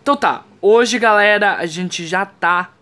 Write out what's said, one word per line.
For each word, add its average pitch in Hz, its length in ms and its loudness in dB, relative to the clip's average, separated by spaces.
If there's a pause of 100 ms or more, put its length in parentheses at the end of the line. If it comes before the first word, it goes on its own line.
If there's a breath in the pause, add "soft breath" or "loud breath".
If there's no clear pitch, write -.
Então 285 160 -2
tá, 151 280 -4 (180)
hoje 226 360 2
galera, 208 580 2
a 175 100 -6
gente 170 400 -8
já 185 180 -4
tá 180 460 -4 (120)